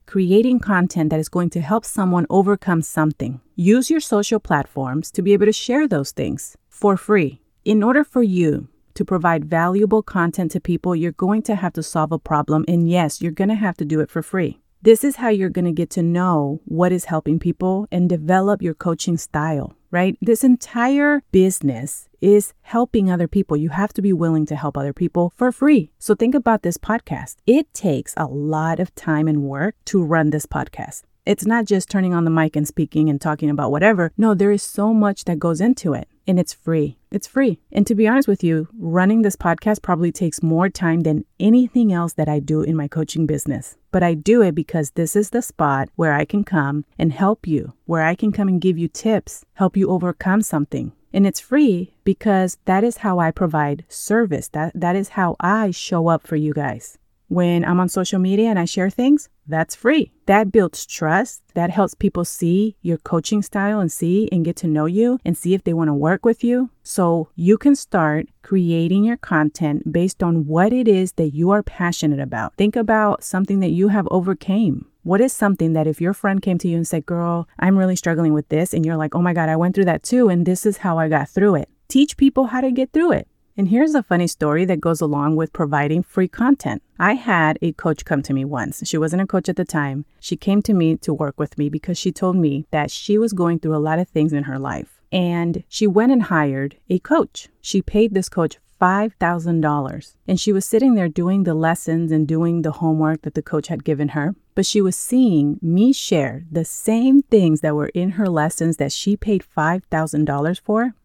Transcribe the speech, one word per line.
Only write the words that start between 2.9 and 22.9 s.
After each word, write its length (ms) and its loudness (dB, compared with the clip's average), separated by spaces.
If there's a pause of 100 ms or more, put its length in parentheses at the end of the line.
Use 340 2
your 100 2
social 400 -2
platforms 720 -4
to 100 -6
be 120 4
able 140 4
to 40 4
share 360 0
those 240 -2
things 440 -8 (140)
for 260 0
free. 460 0 (240)
In 160 4
order 220 2
for 200 0
you 440 0 (260)
to 100 -4
provide 420 0
valuable 580 2
content 480 -2
to 80 -4
people, 360 -2
you're 160 -2
going 320 -2
to 120 -2
have 180 -4
to 100 -8
solve 280 -4
a 80 -4
problem. 480 -2
And 200 2
yes, 320 0
you're 120 -4
gonna 240 0
have 220 -2
to 80 -4
do 140 -2
it 120 -4
for 100 -6
free. 380 -4 (220)
This 220 6
is 140 0
how 120 -2
you're 200 0
gonna 240 -2
get 180 -4
to 120 -2
know 640 0
what 260 2
is 140 -2
helping 340 -2
people 520 -2
and 160 2
develop 540 0
your 120 -4
coaching 440 -4
style, 560 -4 (180)
right? 300 0
This 220 2
entire 800 2 (120)
business 720 0 (140)
is 400 4
helping 500 0